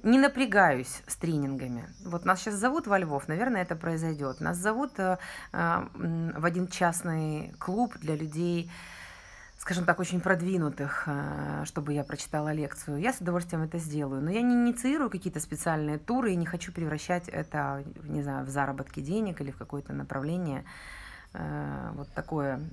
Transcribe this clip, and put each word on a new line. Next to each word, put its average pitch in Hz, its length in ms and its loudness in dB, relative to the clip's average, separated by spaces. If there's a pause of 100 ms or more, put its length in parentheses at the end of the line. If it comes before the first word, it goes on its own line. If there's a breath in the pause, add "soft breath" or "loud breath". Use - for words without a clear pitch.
не 233 140 8
напрягаюсь 208 880 6
с - 80 -4
тренингами. 135 720 0 (180)
Вот 175 200 -4
нас 185 160 6
щас 208 140 -2
зовут 254 320 2
во 202 100 6
Львов, 156 300 0
наверное, 196 340 2
это 175 140 0
произойдет. 160 680 -2
Нас 160 160 0
зовут, 220 420 0
э, 185 180 4 (360 loud breath)
э, 170 400 2
м, 165 420 -2
в 156 100 -2
один 175 220 2
частный 160 920 0
клуб 208 400 0
для 156 160 0
людей, 170 560 -2 (880 loud breath)
скажем 175 260 -2
так, 170 140 4
очень 175 220 0
продвинутых, 170 840 2
э, 147 600 -2
чтобы 147 280 -2
я 147 100 2
прочитала 151 500 -2
лекцию. 151 440 -4
Я 202 140 2
с 262 100 -6
удовольствием 175 400 0
это 160 160 -2
сделаю. 147 440 -2
Но 156 100 0
я 220 100 2
не 247 140 6
инициирую 240 540 4
какие-то 180 300 -4
специальные 151 600 0
туры 233 320 0
и 180 40 2
не 170 100 2
хочу 175 260 -6
превращать 170 580 -2
это, 143 540 -2 (200)
не 147 200 -2
знаю, 135 220 -2
в 135 40 -6
заработки 139 520 -2
денег 180 400 -2
или 135 100 -4
в - 60 -12
какое-то - 360 -6
направление. 139 680 -2 (680 loud breath)
Э, 147 600 -4
вот 143 200 -8
такое. 143 460 -2 (140)